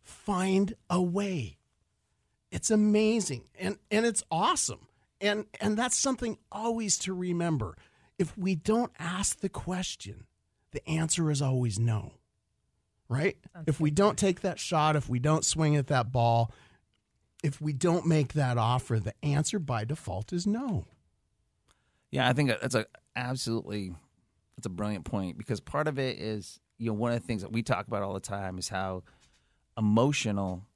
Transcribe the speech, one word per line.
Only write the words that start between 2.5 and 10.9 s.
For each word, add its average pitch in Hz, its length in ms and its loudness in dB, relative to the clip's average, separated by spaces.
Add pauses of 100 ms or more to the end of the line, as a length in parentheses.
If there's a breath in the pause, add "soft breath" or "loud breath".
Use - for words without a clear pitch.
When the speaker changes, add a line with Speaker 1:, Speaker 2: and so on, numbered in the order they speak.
Speaker 1:
It's - 200 -2
amazing, 214 720 4 (140)
and, 190 200 -6 (120)
and 220 160 2
it's 226 240 0
awesome. 196 560 0 (340)
And, 208 260 0 (140)
and 208 160 2
that's 247 220 0
something 247 400 -2 (140)
always 226 460 -2
to - 140 -4
remember. 170 640 -2 (420 soft breath)
If - 200 -2
we 190 160 0
don't 220 440 0
ask 185 420 -4
the 196 80 -2
question, - 760 -8 (440)
the - 180 -8
answer 160 420 2